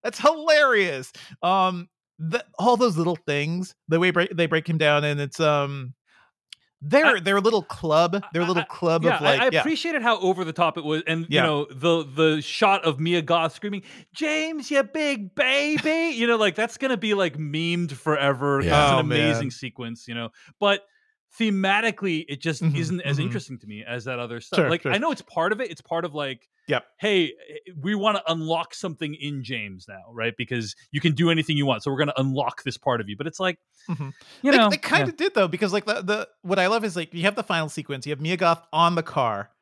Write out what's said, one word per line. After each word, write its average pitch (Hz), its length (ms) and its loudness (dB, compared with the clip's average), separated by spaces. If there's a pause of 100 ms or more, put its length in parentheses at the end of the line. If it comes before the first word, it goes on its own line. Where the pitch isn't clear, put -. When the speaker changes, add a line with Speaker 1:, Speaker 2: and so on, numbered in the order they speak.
Speaker 1:
That's 226 160 -6
hilarious." 277 920 2 (320)
Um, 185 440 0 (300)
the, 165 260 -4 (140)
all 233 180 4
those 214 200 2
little 170 180 0
things, 156 640 -4 (100)
the 160 140 2
way 180 100 4
break, 175 260 0
they 165 100 2
break 160 220 0
him 160 100 0
down, 147 260 4
and 147 160 -2
it's, 139 180 -6
um, 143 560 0 (880)
their, 240 340 4
Speaker 2:
I, 185 40 -2
Speaker 1:
their 196 200 2
little 214 220 2
club, 170 600 2 (120)
their 170 80 0
Speaker 2:
I, 175 40 0
Speaker 1:
little 175 160 0
Speaker 2:
I, - 40 -4
Speaker 1:
club 165 360 0
Speaker 2:
yeah, 233 140 4
Speaker 1:
of, 156 60 -2
like, - 180 4
Speaker 2:
I, 247 60 4
I - 40 4
Speaker 1:
yeah. 156 100 2
Speaker 2:
appreciated 311 420 -2
how 226 180 2
over 185 240 0
the 160 80 -6
top 160 240 0
it 160 80 -10
was, 156 220 -2
and, 165 160 -2
you 165 40 -8 (100)
Speaker 1:
Yeah. 139 100 6
Speaker 2:
know, 147 240 0
the, 156 340 0
the 151 380 2
shot 196 420 2
of 147 160 0
Mia 170 220 0
Goth 165 320 0
screaming, 202 280 -10 (320)
"James, 311 560 -4
you 277 120 2
big 277 520 -4
baby," 294 800 0
you 233 120 0
know, 233 100 4
like, 208 180 2
that's 226 220 -4
gonna 262 220 -2
be, 214 160 0
like, 170 240 0
memed 160 540 -2
forever. 139 680 0
Speaker 3:
Yeah. 147 220 4
Speaker 2:
It's 143 80 6
an 135 40 4
Speaker 1:
Oh, 131 40 4
Speaker 2:
amazing 151 460 0
Speaker 1:
man. 135 60 -6
Speaker 2:
sequence, 117 540 -12
you 117 80 -10
know, 117 140 -8 (320)
but 202 220 2 (560)
thematically, 196 880 0
it 139 120 -10
just 160 220 -4
Speaker 1:
Mm-hmm, 156 140 2
Speaker 2:
isn't 175 260 -2
as 139 140 0
Speaker 1:
mm-hmm. 156 100 -2
Speaker 2:
interesting 127 320 -8
to - 80 -20
me 104 200 -14
as 120 180 -8
that 127 140 -8
other 120 220 -8
stuff. - 180 -4
Speaker 1:
Sure, 147 120 2
Speaker 2:
Like, 165 120 -2
Speaker 1:
sure. 143 100 -2
Speaker 2:
I 196 60 0
know 311 120 -2
it's 269 120 -8
part 170 300 -2
of 214 80 -6
it. 233 100 -6
It's 165 120 -16
part 165 220 -6
of, 151 100 -10
like, 139 340 -8 (200)
Speaker 1:
Yep. 131 160 -2 (140)
Speaker 2:
"Hey, 190 340 0 (480)
we 185 140 -2
wanna 202 320 0
unlock 160 480 -2
something 160 400 -8
in 143 300 -8
James 104 440 -10
now, 95 220 -18
right? 117 260 -4
Because 117 380 -4 (160)
you 143 100 -4
can 165 120 2
do 165 180 2
anything 160 260 0
you 143 100 2
want, 120 180 0
so 139 80 -2
we're 131 60 -4
gonna 143 180 0
unlock 135 480 -2
this 127 140 -6
part 123 220 0
of 101 80 -8
you." 104 80 -8
But 143 100 -8
it's 160 140 -10
like, 185 180 -2 (300)
Speaker 1:
Mm-hmm. 147 200 -6 (340)
Speaker 2:
you 269 80 4
Speaker 1:
They, 277 60 6
Speaker 2:
know, 220 140 6
Speaker 1:
they 196 80 0
kinda - 280 2
Speaker 2:
yeah. 349 100 -2
Speaker 1:
did, 381 180 -2
though, 202 120 4
because, 180 260 -2
like, 202 120 -2
the, 208 180 -2
the, 208 260 -2 (140)
what 190 160 0
I 180 80 4
love 214 180 2
is, 180 120 -4
like, 165 180 -8
you 170 80 -6
have 202 140 2
the 220 80 -4
final 165 240 -2
sequence, 139 380 -8
you 143 40 -6
have 143 100 -6
Mia 165 160 -2
Goth 170 360 2
on 170 240 4
the 160 80 0
car 110 460 -2 (120)